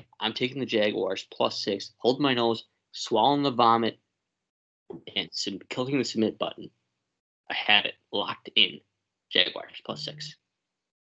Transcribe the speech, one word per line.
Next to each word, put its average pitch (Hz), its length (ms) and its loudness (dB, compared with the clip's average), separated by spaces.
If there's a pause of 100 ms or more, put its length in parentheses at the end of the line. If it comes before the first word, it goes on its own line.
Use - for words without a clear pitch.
(200)
I'm 110 120 -2
taking 131 280 -4
the 120 60 -4
Jaguars 104 640 0
plus - 320 -2
six. 98 360 -4
Hold 131 220 2
my 139 120 2
nose, 117 320 0 (280)
swallowing 135 500 4
the 139 80 2
vomit, 117 480 4 (1160)
and 92 160 -6
sub-, - 380 -8
clicking 135 300 -2
the 120 60 2
submit 110 340 -2
button. - 320 -8 (800)
I - 40 -6
have - 300 4
it - 100 -6 (180)
locked - 440 -6
in. 90 240 2 (500)
Jaguars - 540 -2
plus - 200 -8
six. - 320 -14 (800)